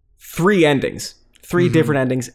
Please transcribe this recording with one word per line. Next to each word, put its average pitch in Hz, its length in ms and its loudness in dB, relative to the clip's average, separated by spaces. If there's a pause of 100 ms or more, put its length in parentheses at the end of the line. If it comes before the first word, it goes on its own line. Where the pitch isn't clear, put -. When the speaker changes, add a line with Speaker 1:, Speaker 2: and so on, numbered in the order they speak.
(180)
Speaker 1:
three 180 460 0
endings, 135 500 -2 (280)
three 175 220 0
Speaker 2:
Mm-hmm. - 80 0
Speaker 1:
different 151 260 2
endings, 127 360 -4